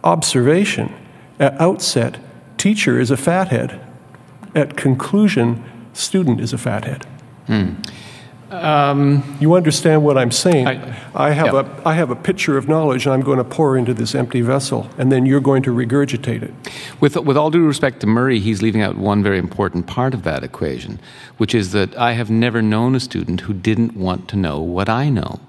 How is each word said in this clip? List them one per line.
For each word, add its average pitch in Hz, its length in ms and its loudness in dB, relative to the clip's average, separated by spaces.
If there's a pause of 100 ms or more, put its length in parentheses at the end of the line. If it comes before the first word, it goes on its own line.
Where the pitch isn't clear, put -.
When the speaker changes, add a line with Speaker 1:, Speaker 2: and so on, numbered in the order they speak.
Speaker 1:
Observation, 160 880 2 (460)
at 139 200 2
outset, 156 600 0 (380)
teacher 190 420 2
is 127 120 2
a 131 60 2
fathead. 170 640 0 (760)
At 151 220 0
conclusion, 131 880 2 (300)
student 147 460 0
is 113 140 -4
a 117 40 -6
fathead." 110 480 -6 (420)
Speaker 2:
Hmm. 98 260 0 (760)
Um, 143 880 2
Speaker 1:
You 156 140 4
understand 156 500 4
what 139 140 4
I'm 120 140 2
saying? 151 360 2
Speaker 2:
I, 127 280 -4 (180)
Speaker 1:
I 147 180 2
have 147 220 2
Speaker 2:
yeah. - 300 -2
Speaker 1:
a, - 40 0
I 156 60 2
have 160 160 0
a 123 60 -2
pitcher 165 420 -2
of 139 100 -2
knowledge, 147 380 0
and 135 80 2
I'm 131 80 2
going 135 160 0
to 127 60 0
pour 131 340 0
into 123 160 0
this 113 220 -4
empty 123 260 -2
vessel, 127 560 -2
and 131 140 2
then 131 160 4
you're 139 120 4
going 135 240 2
to 131 80 0
regurgitate 120 720 -2
it. - 100 -10 (480)
Speaker 2:
With, 147 160 2
with 143 220 2
all 151 140 2
due 170 160 4
respect 135 320 0
to 104 80 0
Murray, 120 320 2
he's 104 240 0
leaving 110 180 2
out 95 160 0
one 101 240 2
very 98 160 2
important 90 480 -2
part 127 300 -2
of 90 80 -8
that 78 200 -2
equation, - 560 -8 (380)
which 110 160 0
is 98 200 0
that 95 220 0
I 120 180 0
have 113 180 -4
never 113 280 2
known 110 360 2
a 123 40 0
student - 420 -4
who 104 120 -6
didn't 110 420 -2
want 92 340 -4
to 101 60 -8
know 82 240 -2
what 87 300 -4
I 131 200 0
know. - 400 -4